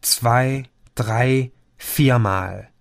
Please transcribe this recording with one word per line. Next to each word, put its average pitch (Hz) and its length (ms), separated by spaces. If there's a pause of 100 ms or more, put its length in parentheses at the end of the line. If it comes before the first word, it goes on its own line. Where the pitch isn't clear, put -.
zwei, 131 600 (320)
drei, 127 560 (260)
viermal. 98 920 (120)